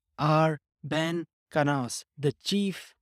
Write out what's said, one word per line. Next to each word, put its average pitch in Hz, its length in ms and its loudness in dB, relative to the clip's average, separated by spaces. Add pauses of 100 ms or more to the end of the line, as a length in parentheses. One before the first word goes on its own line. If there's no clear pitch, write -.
(180)
are 156 420 2 (240)
Ben 160 400 -2 (260)
Kanaus, 143 540 0 (140)
the 139 140 0
Chief - 680 -4